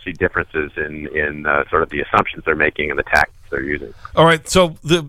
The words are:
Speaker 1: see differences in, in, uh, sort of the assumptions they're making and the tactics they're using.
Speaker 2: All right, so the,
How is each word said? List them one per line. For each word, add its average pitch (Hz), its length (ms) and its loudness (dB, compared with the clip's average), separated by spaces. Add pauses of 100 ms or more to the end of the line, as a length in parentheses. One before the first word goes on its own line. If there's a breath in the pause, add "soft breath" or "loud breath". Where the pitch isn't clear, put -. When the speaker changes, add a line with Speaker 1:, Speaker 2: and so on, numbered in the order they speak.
Speaker 1:
see 90 100 -8
differences 80 600 -4
in, 76 400 -8
in, 76 300 -4
uh, 71 240 2
sort 82 140 2
of - 60 -4
the 71 120 -4
assumptions 98 440 0
they're 80 100 2
making 76 340 0
and 69 80 -4
the 71 60 -2
tactics - 340 0 (140)
they're 67 100 -4
using. 69 320 -6 (220 loud breath)
Speaker 2:
All 156 100 6
right, 165 240 2
so 175 340 4
the, 160 260 2